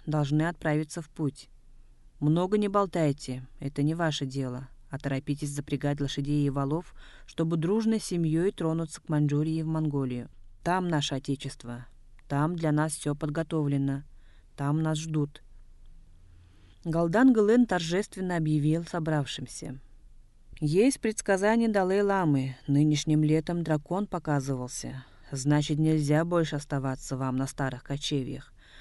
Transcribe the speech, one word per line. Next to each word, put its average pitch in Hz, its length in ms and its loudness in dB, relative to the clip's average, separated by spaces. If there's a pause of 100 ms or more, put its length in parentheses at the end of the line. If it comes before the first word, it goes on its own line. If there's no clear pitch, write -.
должны 151 420 2
отправиться 156 540 -2
в - 80 -20
путь. - 400 -6 (720)
Много 175 380 4
не 208 80 2
болтайте, 160 800 0 (140)
это 139 240 -2
не 156 100 2
ваше 156 320 -2
дело, 131 400 -6 (240)
а 139 80 -8
торопитесь 143 520 -4
запрягать 143 500 -4
лошадей 143 440 -2
и 143 60 2
валов, 143 420 -4 (340)
чтобы 165 300 -2
дружной 214 440 2
семьёй 170 500 0
тронуться 165 500 -4
к - 80 -12
Маньчжурии 151 540 2
в 156 60 -6
Монголию. 139 600 -2 (360)
Там 180 240 0
наше 147 260 0
отечество, 131 720 -6 (420)
там 156 280 0
для 160 160 2
нас 151 200 2
всё 147 220 -2
подготовлено, 147 880 -2 (540)
там 147 260 0
нас 156 160 0
ждут». 156 440 -4 (1400)
Галдан 170 480 6
Гэлэн 220 340 6
торжественно 180 680 -2
объявил 156 480 2
собравшимся: 147 920 -4 (840)
«Есть 185 400 4
предсказание 214 680 2
Далай-ламы, 185 880 2 (100)
нынешним 151 560 4
летом 160 400 0
дракон 160 460 -2
показывался. 131 960 -4 (260)
Значит, 147 480 2
нельзя 156 460 4
больше 170 320 0
оставаться 135 600 -4
вам 127 200 -2
на 135 100 0
старых 127 380 -6
кочевьях. 131 680 -6 (280)